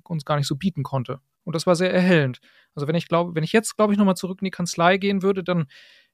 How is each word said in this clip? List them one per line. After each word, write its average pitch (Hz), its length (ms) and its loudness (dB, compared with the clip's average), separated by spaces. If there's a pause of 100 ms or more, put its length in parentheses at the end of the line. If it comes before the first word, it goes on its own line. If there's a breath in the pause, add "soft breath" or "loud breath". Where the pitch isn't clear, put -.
uns 160 200 -8
gar 151 120 -2
nicht 143 100 -2
so - 80 -2
bieten 143 300 -4
konnte. - 340 -6 (240)
Und 160 140 -6
das 160 100 -4
war 180 80 4
sehr 185 180 0
erhellend. 175 460 2 (380 soft breath)
Also 143 100 -6
wenn 160 80 -2
ich 170 140 -2
glaub-, 175 260 -2
wenn 160 80 -2
ich 160 100 -6
jetzt, 220 240 0
glaub 214 140 2
ich, 202 80 2
noch 208 60 6
mal 190 100 4
zurück 185 280 -10
in - 20 -8
die 190 80 -4
Kanzlei 175 440 2
gehen 196 260 0
würde, 190 200 0
dann 170 240 0 (480 soft breath)